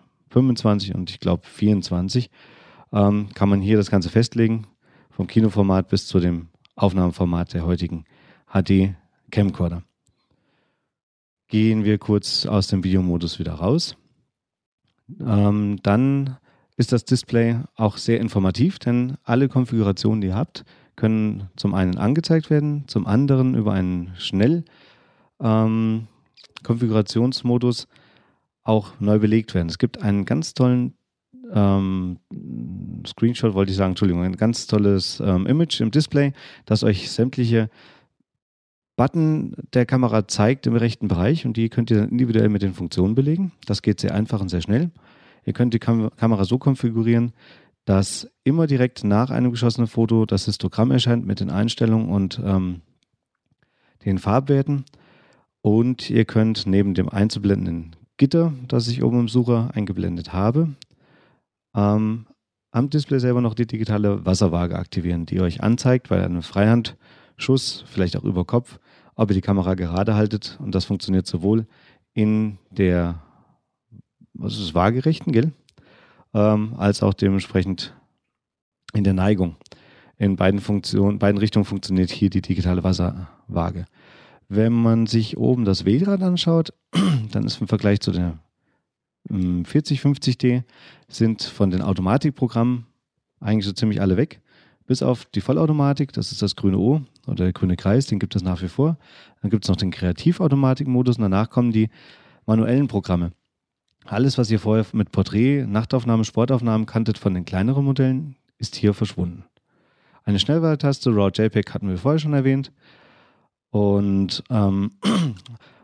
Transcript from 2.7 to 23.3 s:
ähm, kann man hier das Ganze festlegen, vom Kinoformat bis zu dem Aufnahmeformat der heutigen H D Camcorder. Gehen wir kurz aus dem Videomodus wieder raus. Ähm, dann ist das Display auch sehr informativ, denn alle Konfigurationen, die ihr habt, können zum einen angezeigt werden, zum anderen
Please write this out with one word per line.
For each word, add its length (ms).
ähm, 440
kann 160
man 100
hier 160
das 140
Ganze 180
festlegen, 580
vom 160
Kinoformat 600
bis 180
zu 140
dem 280
Aufnahmeformat 800
der 140
heutigen 400
H 160
D 320
Camcorder. 520
Gehen 360
wir 140
kurz 480
aus 220
dem 140
Videomodus 560
wieder 140
raus. 440
Ähm, 600
dann 560
ist 140
das 120
Display 540
auch 240
sehr 220
informativ, 580
denn 440
alle 260
Konfigurationen, 720
die 60
ihr 60
habt, 300
können 600
zum 180
einen 240
angezeigt 500
werden, 380
zum 200
anderen 480